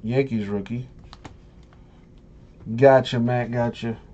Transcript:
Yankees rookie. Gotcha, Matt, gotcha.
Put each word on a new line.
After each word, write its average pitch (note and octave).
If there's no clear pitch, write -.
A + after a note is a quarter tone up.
Yankees A#2
rookie. G#2
Gotcha, C3
Matt, A#2+
gotcha. A#2